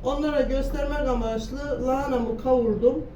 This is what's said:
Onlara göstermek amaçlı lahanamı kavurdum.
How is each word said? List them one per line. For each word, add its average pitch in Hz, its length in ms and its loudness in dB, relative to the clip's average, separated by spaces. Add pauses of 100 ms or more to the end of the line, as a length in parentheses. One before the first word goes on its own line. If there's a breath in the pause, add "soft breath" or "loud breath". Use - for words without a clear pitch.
Onlara 285 360 2
göstermek 269 680 0
amaçlı 240 760 -2
lahanamı 262 500 0
kavurdum. 247 640 2 (140)